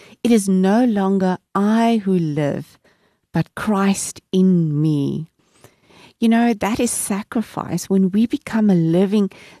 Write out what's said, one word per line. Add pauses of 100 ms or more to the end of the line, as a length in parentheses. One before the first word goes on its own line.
(240)
"It
is
no
longer (160)
I
who
live, (520)
but
Christ (120)
in
me." (880)
You
know,
that
is
sacrifice.
When
we
become
a
living (300)